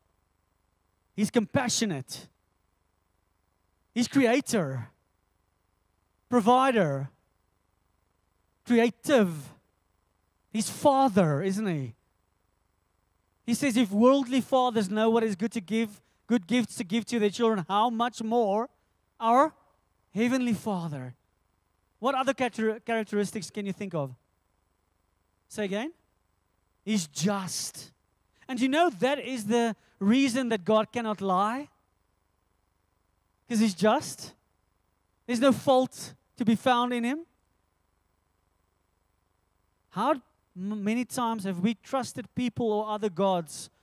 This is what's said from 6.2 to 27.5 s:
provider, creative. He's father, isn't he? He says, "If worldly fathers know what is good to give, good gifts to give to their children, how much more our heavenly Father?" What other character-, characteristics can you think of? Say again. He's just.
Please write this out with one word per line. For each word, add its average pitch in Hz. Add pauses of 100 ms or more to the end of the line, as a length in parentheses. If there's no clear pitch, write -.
provider, 220 (1600)
creative. 226 (1000)
He's 220
father, 202
isn't 196
he? 139 (1500)
He 233
says, 254
"If 226
worldly 247
fathers 233
know 214
what 226
is 214
good 202
to 233
give, 208 (280)
good 214
gifts 240
to 240
give 202
to 240
their 208
children, 214
how 208
much 233
more 220 (480)
our 247 (640)
heavenly 240
Father?" 160 (840)
What 262
other 262
character-, 220
characteristics 208
can 208
you 196
think 185
of? 139 (1300)
Say 214
again. 208 (920)
He's 196
just. 185 (540)